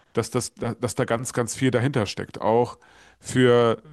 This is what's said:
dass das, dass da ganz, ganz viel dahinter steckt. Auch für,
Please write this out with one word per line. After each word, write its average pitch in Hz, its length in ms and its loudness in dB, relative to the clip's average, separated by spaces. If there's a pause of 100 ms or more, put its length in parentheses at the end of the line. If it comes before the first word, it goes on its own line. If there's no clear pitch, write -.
(120)
dass - 180 -4
das, - 240 -6
dass 117 400 -6
da 131 100 -2
ganz, 117 280 -4
ganz 117 240 -4
viel 131 160 2
dahinter 123 340 0
steckt. - 340 -10
Auch 117 380 0 (420)
für, 120 640 4 (100)